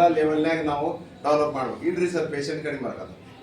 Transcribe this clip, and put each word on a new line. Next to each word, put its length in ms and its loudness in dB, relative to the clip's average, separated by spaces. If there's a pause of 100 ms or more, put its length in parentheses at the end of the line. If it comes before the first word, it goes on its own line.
ಲೆವೆಲ್ನಾಗ 580 2
ನಾವು 320 -2
ಡೆವಲಪ್ 580 0
ಮಾಡ್ಬೇಕು. 300 -4
ಇಲ್ರಿ 240 0
ಸರ್, 220 -2
ಪೇಷಂಟ್ 320 -4
ಕಡಿಮೆ 180 -6
ಮಾಡ್ಕೋದು. 420 -10 (200)